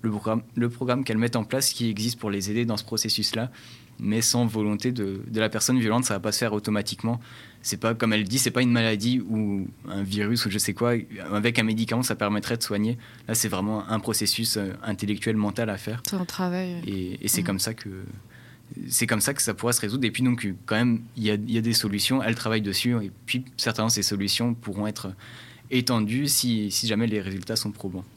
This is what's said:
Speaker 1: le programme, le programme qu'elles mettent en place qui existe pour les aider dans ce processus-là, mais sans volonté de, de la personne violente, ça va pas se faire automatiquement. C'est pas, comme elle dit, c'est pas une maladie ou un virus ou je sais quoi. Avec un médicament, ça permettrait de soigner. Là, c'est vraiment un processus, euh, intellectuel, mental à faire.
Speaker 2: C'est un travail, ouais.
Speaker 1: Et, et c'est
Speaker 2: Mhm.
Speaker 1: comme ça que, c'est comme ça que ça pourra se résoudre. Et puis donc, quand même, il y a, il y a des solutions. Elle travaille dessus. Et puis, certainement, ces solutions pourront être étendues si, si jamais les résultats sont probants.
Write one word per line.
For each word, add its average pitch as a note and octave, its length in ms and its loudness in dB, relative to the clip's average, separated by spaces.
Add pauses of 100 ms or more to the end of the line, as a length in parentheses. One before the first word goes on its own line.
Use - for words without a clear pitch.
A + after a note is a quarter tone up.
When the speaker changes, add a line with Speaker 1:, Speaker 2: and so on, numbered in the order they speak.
Speaker 1:
le A2+ 80 0
programme, A2 340 0 (120)
le A#2+ 140 2
programme B2 340 0
qu'elles A2 140 0
mettent A#2 180 2
en A2+ 80 2
place C3+ 280 0
qui A#2 180 -2
existe A2+ 280 -2
pour G#2 140 -2
les G2 180 -2
aider A2+ 140 0
dans A2+ 140 0
ce - 80 -6
processus-là, A2 680 0 (480)
mais A2 220 2
sans A#2+ 240 4
volonté G#2+ 460 0
de, G2 360 -2
de G#2+ 120 -2
la A2 100 4
personne B2+ 300 4
violente, A2+ 260 2
ça A2 80 0
va G2 60 -2
pas G#2 120 0
se - 60 0
faire A2 160 2
automatiquement. G#2+ 680 -2 (440)
C'est G2 140 -2
pas, A2+ 180 2
comme A2+ 180 4
elle G#2+ 120 2
dit, A#2 120 0
c'est B2 140 2
pas B2 100 2
une B2 100 4
maladie A#2 560 4
ou G2+ 400 0 (220)
un G2 140 -4
virus G#2 420 0
ou G2 60 0
je G#2 80 -2
sais G2+ 160 0
quoi. A#2+ 180 2 (400)
Avec A2+ 240 2
un A2+ 60 4
médicament, A2+ 400 2
ça A2+ 100 0
permettrait G#2+ 440 0
de - 40 -4
soigner. G#2+ 380 0 (280)
Là, A2+ 60 -2
c'est A2 140 2
vraiment G2 420 -2
un A2 100 2
processus, A2 580 0
euh, G2 120 -2 (140)
intellectuel, G#2+ 520 -2
mental G#2+ 360 0
à F#2+ 60 -4
faire. A2+ 300 -6
Speaker 2:
C'est G3+ 80 -2
un F3+ 100 -2
travail, F3+ 500 -4
ouais. E3+ 100 -8
Speaker 1:
Et, F#2 400 -4
et - 20 0
c'est - 140 2
Speaker 2:
Mhm. F2 60 0
Speaker 1:
comme G2 120 0
ça A2+ 140 -2
que, - 160 -10 (1000)
c'est A#2+ 200 2
comme A2+ 120 2
ça C#3 140 2
que - 80 -2
ça G2+ 140 0
pourra A#2+ 180 0
se - 80 0
résoudre. A#2 240 0
Et G#2+ 60 2
puis A#2+ 100 -2
donc, B2 260 2 (200)
quand G#2+ 80 2
même, A#2 260 4 (160)
il A2 60 -2
y G#2+ 80 2
a, - 20 4
il G#2+ 180 -2
y A2+ 60 2
a A2 40 2
des A2+ 120 2
solutions. A2 480 2
Elle A2+ 140 2
travaille A2 260 0
dessus. G2+ 420 2
Et F#2+ 80 -6 (140)
puis, B2+ 200 -2 (120)
certainement, A2 320 0
ces G#2 140 2
solutions G2+ 500 0
pourront G#2 320 -4
être G#2 260 -6 (600)
étendues B2+ 560 2
si, A2+ 420 2
si - 160 -2
jamais A2 220 2
les G#2+ 120 2
résultats G2 360 -4
sont G#2 160 -2
probants. G2+ 340 -8 (120)